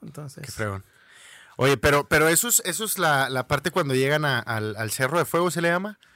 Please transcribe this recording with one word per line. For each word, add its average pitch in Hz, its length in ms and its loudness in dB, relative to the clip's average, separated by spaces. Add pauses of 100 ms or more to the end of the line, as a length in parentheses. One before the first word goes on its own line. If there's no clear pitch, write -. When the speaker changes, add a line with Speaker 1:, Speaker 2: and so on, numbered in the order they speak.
Speaker 1:
entonces. 147 460 -16
Speaker 2:
Qué - 60 -14
fregón. 101 300 -6 (760)
Oye, 139 200 4
pero, 143 280 2
pero 156 220 4
eso 170 200 2
es, - 180 2
eso 185 180 -4
es 190 140 -4
la, 143 320 2
la 127 180 -4
parte 147 220 -2
cuando 143 240 0
llegan 147 320 2
a, 131 140 0
al, 110 360 -6
al 110 140 -6
Cerro 135 280 -2
de 156 60 2
Fuego, 175 260 0
¿se 165 120 -4
le 170 80 2
llama? 190 280 -4 (180)